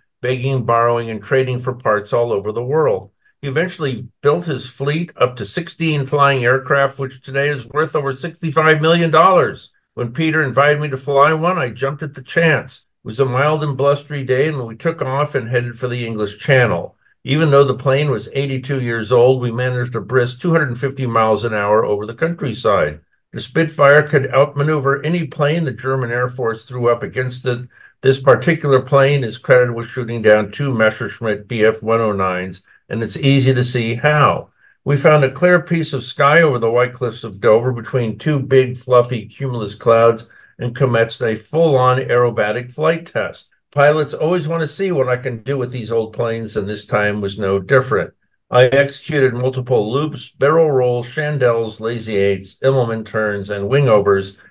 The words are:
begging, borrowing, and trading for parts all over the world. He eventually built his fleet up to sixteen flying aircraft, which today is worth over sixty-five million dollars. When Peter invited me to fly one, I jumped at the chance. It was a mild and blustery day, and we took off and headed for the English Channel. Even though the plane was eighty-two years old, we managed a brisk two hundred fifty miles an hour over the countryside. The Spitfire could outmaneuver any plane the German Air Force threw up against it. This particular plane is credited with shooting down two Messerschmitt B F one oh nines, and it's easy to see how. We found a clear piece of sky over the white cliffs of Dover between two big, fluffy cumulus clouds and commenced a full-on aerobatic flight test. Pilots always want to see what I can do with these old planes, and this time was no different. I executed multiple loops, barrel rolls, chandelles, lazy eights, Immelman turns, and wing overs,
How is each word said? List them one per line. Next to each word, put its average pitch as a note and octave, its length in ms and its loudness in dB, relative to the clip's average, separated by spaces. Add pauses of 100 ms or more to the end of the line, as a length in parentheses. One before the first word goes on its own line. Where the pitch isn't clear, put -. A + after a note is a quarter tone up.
(200)
begging, C3 440 -2
borrowing, A#2 460 2
and G#2+ 120 -8
trading B2+ 380 0
for B2+ 140 -6
parts G#2 380 -2
all A#2+ 200 0
over G2+ 180 -2
the A#2 120 -4
world. B2 480 -2 (300)
He C#3+ 60 -8
eventually C#3 640 -4 (140)
built E3+ 240 2
his C#3 220 -6
fleet D3+ 480 -6
up B2 200 -10
to G#2 100 -8
sixteen D#3+ 600 -6
flying C#3 380 0
aircraft, C3+ 540 0
which C3+ 240 -10
today C#3 280 -4
is B2+ 180 -8
worth D3+ 260 -4
over C#3 220 -4
sixty-five D#3 640 0
million E3 300 2
dollars. D#3 640 2 (220)
When A#2 180 -8
Peter D#3 300 0
invited C#3+ 380 2
me D3+ 80 -4
to C3 80 -6
fly C#3 380 4
one, E3+ 240 0
I C3 100 -2
jumped C3+ 340 -6
at C#3 120 -10
the C3 80 -16
chance. D3+ 640 -2 (180)
It A2+ 40 -14
was A2 120 -4
a C3+ 40 2
mild D3 380 0
and C#3+ 140 -4
blustery C#3+ 480 -2
day, C3 240 0
and C3+ 180 -6
we A2+ 100 -14
took E3 260 -4
off C3+ 320 -2
and A#2 140 -4
headed A#2+ 300 -4
for B2+ 100 -6
the A#2+ 180 -6
English G#2+ 320 -6
Channel. A2+ 580 0 (280)
Even D3 260 0
though C#3 140 6
the C3 100 0
plane C#3+ 360 0
was G#2+ 220 -6
eighty-two C3+ 480 -4
years A#2 300 -4
old, B2 320 6
we A#2+ 80 -2
managed B2 460 -4
a G#2+ 40 -6
brisk B2 400 0
two F3 120 0
hundred C#3 260 0
fifty C3+ 280 -4
miles A2+ 380 2
an A2 80 -4
hour G#2 320 2
over G#2 220 -2
the A#2 80 -10
countryside. G#2+ 880 -2 (320)
The - 80 -10
Spitfire D3 640 4
could C#3 300 0
outmaneuver C#3+ 720 0
any E3 220 -2
plane D#3 380 -2
the C3 80 -4
German C3 380 -4
Air B2 180 -2
Force A#2 360 -6
threw B2 260 -2
up A#2 120 0
against B2 420 -6
it. B2 240 -4 (320)
This C3 200 2
particular C3+ 600 4
plane C#3 440 2
is A2 120 -8
credited B2 380 4
with A#2 140 -8
shooting A#2 340 -6
down G#2+ 300 4
two C#3+ 200 -4
Messerschmitt A2 760 -2
B A2 160 0
F A2 180 2
one A2+ 180 0
oh G#2+ 120 0
nines, F#2 500 -4 (260)
and A2+ 140 -6
it's - 140 -4
easy C3+ 360 4
to B2 120 0
see A#2 320 -2
how. D3 540 2 (340)
We C#3+ 120 2
found D3+ 280 4
a C3 60 2
clear F3+ 300 4
piece E3 320 -4
of C3 120 -6
sky D3 360 2
over C#3 180 4
the A2+ 120 0
white B2 240 2
cliffs A#2 300 -6
of - 180 -12
Dover A#2+ 300 4
between A#2 440 -4
two D3+ 220 -2
big, B2+ 400 0
fluffy A#2+ 480 2
cumulus A#2+ 480 -8
clouds A2+ 520 2 (320)
and A#2+ 160 -6
commenced A#2 460 0
a A2 160 -2
full-on C3 640 2
aerobatic A#2+ 760 -2
flight E3 320 -2
test. - 460 -8 (200)
Pilots D3 440 2
always D#3+ 340 -2
want E3 140 -2
to D3 60 -4
see G3 240 -4
what C3 160 0
I B2 100 0
can B2 240 -8
do C#3 160 -4
with B2 140 -6
these A2+ 200 -8
old A2 220 -2
planes, A2+ 420 -6
and G2 100 -2
this G#2 200 -8
time G#2 340 -2
was G2 180 -6
no G2 200 0
different. - 560 0 (360)
I B2 140 6
executed C#3 720 2
multiple B2 580 -2
loops, C#3+ 380 -4
barrel D#3 400 2
rolls, B2 360 0
chandelles, A#2+ 720 -2
lazy A2 360 -6
eights, G2 460 0
Immelman A#2+ 420 0
turns, G#2 460 -4
and G2+ 180 -6
wing C3+ 220 2
overs, G2 480 2 (120)